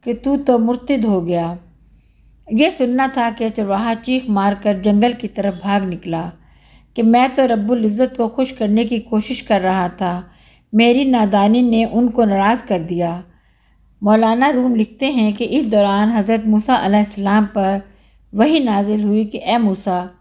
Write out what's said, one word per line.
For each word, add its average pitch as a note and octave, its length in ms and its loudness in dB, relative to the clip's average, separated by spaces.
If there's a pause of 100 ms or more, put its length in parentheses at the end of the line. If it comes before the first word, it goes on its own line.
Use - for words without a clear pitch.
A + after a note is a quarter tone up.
कि A#3+ 100 -4
तू C4+ 240 -2
तो C4 200 2
मुर्तिद A#3+ 480 0
हो G3 160 2
गया। E3+ 380 -4 (920)
ये D4 180 2
सुनना B3+ 360 -2
था A#3+ 220 -2
कि A3+ 200 -6
चरवाहा G#3+ 440 -2
चीख B3+ 360 -4
मारकर G3+ 500 0
जंगल G#3 340 2
की A#3 140 -10
तरफ G3 360 -6
भाग G3+ 200 -2
निकला E3+ 480 -8 (640)
कि A#3+ 60 -4
मैं B3 320 4
तो C4 120 2
रब्बुल A3+ 400 0
इज़्ज़त B3 320 0
को A#3 100 0
खुश C4 240 -4
करने A3 340 0
की A#3 140 -4
कोशिश A3 420 -4
कर G3 200 0
रहा F#3 280 0
था, F3 420 -6 (440)
मेरी A#3+ 300 4
नादानी G#3+ 560 2
ने A3+ 240 2
उनको A3+ 400 0
नाराज़ G3+ 400 0
कर F#3 140 -2
दिया। E3+ 440 -4 (800)
मौलाना A3+ 460 2
रूम B3 260 0
लिखते A3 300 -2
हैं A3+ 280 2
कि A3 120 -4
इस B3+ 200 0
दौरान G#3 440 2
हज़रत A3 360 0
मूसा G#3+ 300 2
अलैहिस्सलाम G3+ 680 0
पर G3 460 -4 (440)
वही D4+ 240 2
नाजिल G#3+ 440 0
हुई G#3+ 220 0
कि G#3 120 -10
"ए A3+ 200 -2
मूसा F#3+ 520 -2 (120)